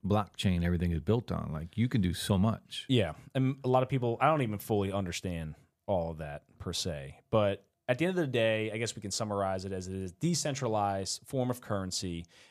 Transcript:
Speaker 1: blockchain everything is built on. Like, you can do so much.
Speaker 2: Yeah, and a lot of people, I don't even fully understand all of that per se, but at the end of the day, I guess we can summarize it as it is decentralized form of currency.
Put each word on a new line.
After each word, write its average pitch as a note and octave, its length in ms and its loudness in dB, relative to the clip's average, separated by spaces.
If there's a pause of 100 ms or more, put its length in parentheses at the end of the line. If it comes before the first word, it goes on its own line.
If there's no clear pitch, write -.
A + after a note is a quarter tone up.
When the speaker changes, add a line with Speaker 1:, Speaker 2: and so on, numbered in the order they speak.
Speaker 1:
blockchain F#2+ 600 2
everything F2 260 2
is E2 100 0
built A2+ 300 0
on. D2+ 220 -4
Like, D#2 260 -8
you A#2+ 100 2
can B2+ 120 2
do F2+ 120 2
so G2 240 2
much. - 520 0
Speaker 2:
Yeah, G2+ 240 4 (240)
and C3 260 2
a C3 60 -2
lot B2+ 160 4
of B2+ 40 -4
people, A#2+ 320 0
I C3+ 60 6
don't D#3 160 4
even G#2+ 160 -2
fully G2 320 0
understand E2+ 640 -4 (320)
all F2 240 0
of D#2 80 -8
that D2+ 240 -8 (160)
per F2+ 140 -6
se, C#2+ 480 -6 (100)
but G#2 340 2 (220)
at B2+ 120 0
the D#3+ 80 0
end F#3 120 0
of E3 60 2
the - 80 0
day, A2 400 2
I A2 40 -6
guess A2+ 200 -4
we G#2 60 -12
can G2+ 100 -6
summarize G2 520 -2
it G2 60 -6
as F#2 160 -4
it F#2+ 80 -6
is F#2+ 160 -4
decentralized A2 1160 0
form B2+ 240 0
of A#2+ 100 -2
currency. F#2 640 -4 (260)